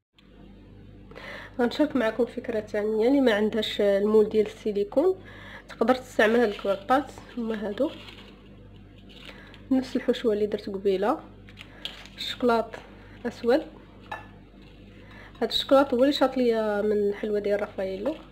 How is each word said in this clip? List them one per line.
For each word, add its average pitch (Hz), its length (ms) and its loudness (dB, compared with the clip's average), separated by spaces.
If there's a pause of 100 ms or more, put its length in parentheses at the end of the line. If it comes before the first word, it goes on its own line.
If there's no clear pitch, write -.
(1600)
غنشارك 277 360 0
معكم 226 300 0
فكره 233 340 -6
ثانيه، 214 480 0
اللي 277 140 6
ما 240 120 4
عندهاش 214 480 0
المول 208 480 4
ديال 214 160 2
السيليكون 220 680 -2 (540)
تقدر 247 260 2
تستعمل 226 400 2
هاد 240 140 4
الكويرطات، 202 640 0 (260)
هما 220 300 -6
هادو 254 240 -2 (1800)
نفس 262 240 0
الحشوه 240 380 0
اللي 208 120 0
درت 208 240 -6
قبيله. 196 500 0 (960)
الشكلاط - 580 0 (500)
اسود، 240 380 0 (1800)
هاد 233 80 0
الشكلاط 277 440 4
هو 240 80 2
اللي 285 120 6
شاط 269 240 2
ليا 220 440 2
من 208 280 2
الحلوه 208 300 -2
ديال 202 220 0
رافاييلو، 202 540 -4 (160)